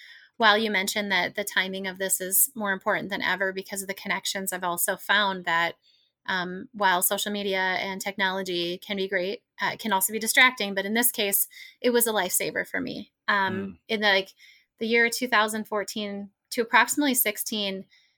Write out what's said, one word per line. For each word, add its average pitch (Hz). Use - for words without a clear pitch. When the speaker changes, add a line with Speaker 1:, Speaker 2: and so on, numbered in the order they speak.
Speaker 1:
while 214
you 220
mentioned 202
that 180
the 208
timing 190
of 185
this 190
is 190
more 208
important 190
than 196
ever 185
because 190
of 190
the 190
connections, 190
I've 185
also 175
found 196
that, 170
um, 185
while 190
social 202
media 202
and 185
technology 185
can -
be 190
great, 190
uh, 190
it -
can 220
also 190
be 220
distracting. 233
But 190
in 202
this 247
case, 202
it 247
was 233
a 220
lifesaver 185
for -
me. -
Um, 196
Speaker 2:
Mm. 196
Speaker 1:
in 220
the, 214
like, 196
the 226
year 233
two 240
thousand 214
fourteen 202
to 247
approximately 247
sixteen, 202